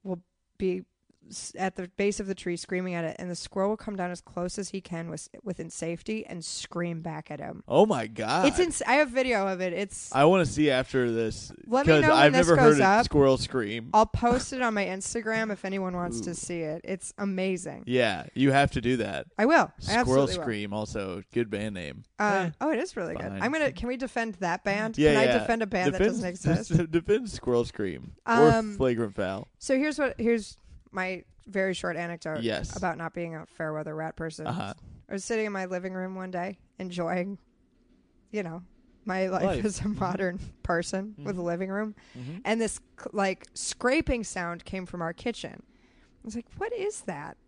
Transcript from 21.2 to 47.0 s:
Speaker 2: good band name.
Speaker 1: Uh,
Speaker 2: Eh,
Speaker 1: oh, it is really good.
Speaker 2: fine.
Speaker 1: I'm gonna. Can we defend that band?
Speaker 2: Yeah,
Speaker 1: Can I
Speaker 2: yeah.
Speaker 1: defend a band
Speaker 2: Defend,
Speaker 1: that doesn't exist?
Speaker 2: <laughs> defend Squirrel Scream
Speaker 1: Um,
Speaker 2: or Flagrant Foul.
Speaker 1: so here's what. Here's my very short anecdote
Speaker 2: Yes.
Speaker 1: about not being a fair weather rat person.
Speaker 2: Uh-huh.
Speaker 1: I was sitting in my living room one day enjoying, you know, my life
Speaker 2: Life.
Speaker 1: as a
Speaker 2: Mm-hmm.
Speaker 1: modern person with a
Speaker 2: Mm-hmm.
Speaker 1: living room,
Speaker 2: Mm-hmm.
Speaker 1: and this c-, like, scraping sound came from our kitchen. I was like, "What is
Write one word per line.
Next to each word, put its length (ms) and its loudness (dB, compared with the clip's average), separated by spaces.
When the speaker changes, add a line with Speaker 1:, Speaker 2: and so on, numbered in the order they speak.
Speaker 2:
good 160 0
band 260 -4
name. 300 -10
Speaker 1:
Uh, 140 2
Speaker 2:
Eh, 20 -2
Speaker 1:
oh, 100 0
it 100 0
is 180 -6
really 160 -6
good. 160 -8
Speaker 2:
fine. 120 -6
Speaker 1:
I'm 80 0
gonna. 220 0
Can 160 -6
we 80 -4
defend 380 -6
that 280 -2
band? 360 -2
Speaker 2:
Yeah, 160 8
Speaker 1:
Can 80 6
I 20 6
Speaker 2:
yeah. 140 4
Speaker 1:
defend 240 0
a 40 -2
band 260 0
Speaker 2:
Defend, 180 2
Speaker 1:
that 20 -4
doesn't 160 -4
exist? 640 0
Speaker 2:
<laughs> 0 -
defend 400 0
Squirrel 340 2
Scream 480 -6
Speaker 1:
Um, 480 6
Speaker 2:
or 20 -10
Flagrant 380 0
Foul. 340 -2
Speaker 1:
so 200 0
here's 200 0
what. 220 -2
Here's 380 0
my 320 -6
very 260 0
short 220 -6
anecdote 480 -6
Speaker 2:
Yes. 320 -2
Speaker 1:
about 200 -2
not 180 -8
being 200 -6
a 120 -12
fair 260 -8
weather 240 -6
rat 180 -8
person. 320 -8
Speaker 2:
Uh-huh. 280 -6
Speaker 1:
I 40 -8
was 120 -8
sitting 200 -2
in 80 -4
my 120 -6
living 280 -6
room 220 -6
one 160 -10
day 260 -6
enjoying, 600 -4
you 140 -4
know, 180 -10
my 220 0
life 180 0
Speaker 2:
Life. 200 0
Speaker 1:
as 160 -2
a 20 -4
Speaker 2:
Mm-hmm. 160 -2
Speaker 1:
modern 400 -2
person 560 -2
with 160 -6
a 60 -6
Speaker 2:
Mm-hmm. 60 -4
Speaker 1:
living 240 -4
room, 260 -6
Speaker 2:
Mm-hmm. 280 -10
Speaker 1:
and 160 0
this 140 -2
c-, 100 -10
like, 420 -2
scraping 680 0
sound 420 -6
came 220 -8
from 160 -8
our 100 -4
kitchen. 520 -8
I 600 -20
was 120 -10
like, 100 -10
"What 140 -4
is 300 -6